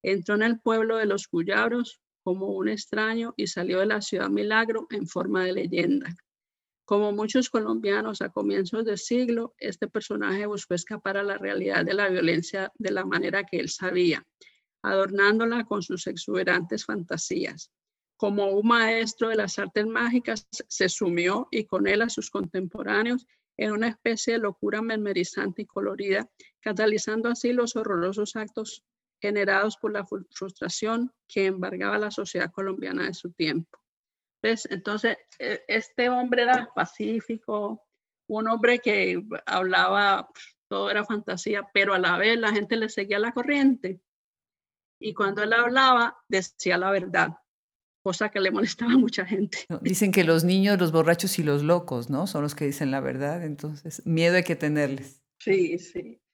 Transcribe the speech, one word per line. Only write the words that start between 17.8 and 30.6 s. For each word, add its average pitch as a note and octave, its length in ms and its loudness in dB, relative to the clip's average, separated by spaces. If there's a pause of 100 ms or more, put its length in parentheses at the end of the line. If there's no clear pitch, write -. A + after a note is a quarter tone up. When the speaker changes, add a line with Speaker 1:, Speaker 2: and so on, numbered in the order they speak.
Speaker 1:
Como G3+ 340 0
un G#3 180 4
maestro A3+ 600 2
de A3+ 80 0
las G3+ 220 -2
artes G#3 280 -2
mágicas, A#3 640 0
se - 380 -2
sumió F3+ 640 0
y G#3+ 160 -2
con G3 200 0
él G#3 160 4
a A#3+ 60 0
sus - 220 -6
contemporáneos G3+ 960 -2 (320)
en G#3+ 140 0
una G#3+ 160 0
especie A3+ 460 -2
de A#3 40 2
locura G#3+ 420 -2
mesmerizante G#3 840 -2
y - 40 -8
colorida, G3+ 640 -2 (300)
catalizando G#3+ 680 0
así A#3+ 240 0
los A#3+ 220 0
horrorosos G#3 640 -2
actos G#3+ 480 -10 (360)
generados G3 560 0
por G#3+ 160 -4
la G3+ 120 -4
fru-, G3 260 -10
frustración G#3+ 800 -4 (160)